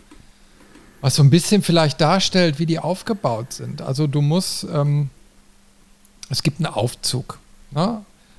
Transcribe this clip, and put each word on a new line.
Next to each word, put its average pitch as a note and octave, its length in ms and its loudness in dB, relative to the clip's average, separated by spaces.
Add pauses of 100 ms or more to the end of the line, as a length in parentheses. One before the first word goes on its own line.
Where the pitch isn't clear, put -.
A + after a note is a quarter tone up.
(1000)
was C3 140 0
so D3 80 4
ein C#3 80 10
bisschen F3 320 4
vielleicht E3 400 2
darstellt, F3 560 2
wie E3 80 -2
die D#3+ 140 -2
aufgebaut C#3+ 720 -4
sind. B2 260 -10
Also C#3 260 -2
du D3 140 0
musst, D#3 500 -2
ähm, D3 380 0 (1200)
es - 140 -6
gibt - 160 0
einen D#3 80 -2
Aufzug, - 720 -4 (320)
ne? G3+ 320 -2 (360)